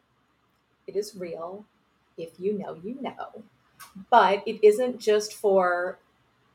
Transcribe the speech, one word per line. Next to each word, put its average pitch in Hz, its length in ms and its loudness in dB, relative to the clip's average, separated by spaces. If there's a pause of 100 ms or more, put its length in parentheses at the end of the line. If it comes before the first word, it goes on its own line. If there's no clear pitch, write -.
(840)
it 185 100 -10
is 208 200 -6
real. 180 500 -12 (520)
If - 220 -14
you 202 180 -4
know, 160 260 -10
you 254 180 -12
know. - 420 -12 (680)
But 202 380 6
it 214 160 -6
isn't 247 360 4
just 214 340 0
for 180 640 2 (560)